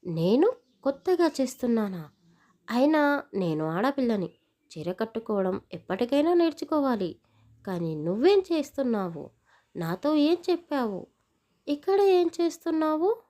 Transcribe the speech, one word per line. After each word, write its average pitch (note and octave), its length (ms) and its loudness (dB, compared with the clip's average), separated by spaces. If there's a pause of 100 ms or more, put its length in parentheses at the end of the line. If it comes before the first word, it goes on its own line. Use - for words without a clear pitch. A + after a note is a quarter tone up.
నేను F#3 460 2 (300)
కొత్తగా E4+ 480 0 (100)
చేస్తున్నానా? A3 720 -2 (600)
అయినా C#4+ 520 2 (120)
నేను E3 300 -2
ఆడపిల్లని. G#3+ 640 0 (400)
చీర E3 220 -8
కట్టుకోవడం G3+ 680 -4 (120)
ఎప్పటికైనా A#3+ 640 0
నేర్చుకోవాలి. D4 840 0 (500)
కానీ E3+ 280 -4
నువ్వేం G3+ 440 2
చేస్తున్నావు? B3 920 -2 (460)
నాతో F3+ 380 -2
ఏం D4+ 220 4 (140)
చెప్పావు? C4 560 -4 (600)
ఇక్కడ E4 320 0
ఏం F#4 300 4 (100)
చేస్తున్నావు? E4 880 0